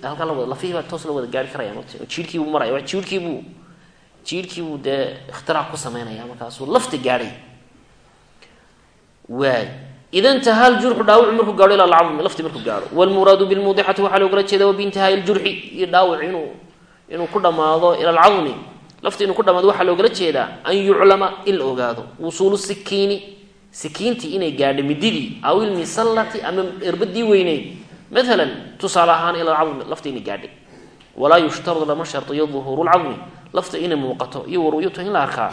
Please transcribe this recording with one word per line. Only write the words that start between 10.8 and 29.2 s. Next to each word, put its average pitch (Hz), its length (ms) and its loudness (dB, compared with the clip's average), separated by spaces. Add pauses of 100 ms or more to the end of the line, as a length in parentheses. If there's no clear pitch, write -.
jurxu, 226 240 0
dhaawacu 214 280 6
markuu 220 240 0
gaadho, 196 180 8
ila 196 100 6
al 180 140 4
cadmi, 160 240 2
lafti 175 200 -4
markuu 151 220 -8
gaadho. 104 280 -6
Wal 180 180 6
muraadu 196 360 6
bil 190 140 0
muudixati, 196 420 0
waxaa 190 160 2
loogala 196 240 2
jeedaa, 196 240 2
wa 202 60 4
bi 196 120 -2
intihaa 196 260 0
il 196 140 2
jurxi, 196 260 0 (280)
iyo 185 80 -2
dhaawac 170 360 4
inuu, 165 300 -6 (560)
inuu 170 240 -6
ku 208 80 2
dhammaado, 165 560 4
ila 170 140 0
al 165 100 4
cadmi, 175 340 4 (480)
lafti - 220 -2
inuu 190 100 0
ku 226 80 0
dhammaado, 185 260 4
waxaa 190 160 2
loogala 180 240 4
jeedaa, 147 400 -2 (160)
an 180 120 0
yuclama, 196 520 4 (180)
in 196 100 0
la 143 80 -2
ogaado, 123 400 -4 (160)
wusuulu 190 380 0
sikiini, 196 800 -4 (320)
sikiintii 165 680 -6
inay 170 160 -2
gaadhay 139 300 0
mididii, 143 600 -4
aw 180 200 2
il 208 100 -2
misallati, 220 720 -2
ama 185 180 -4 (220)
irbadii 185 380 -2
weyneyd, 180 540 2 (340)
mathalan, 196 680 0
tusaale 175 340 2
ahaan, 170 240 0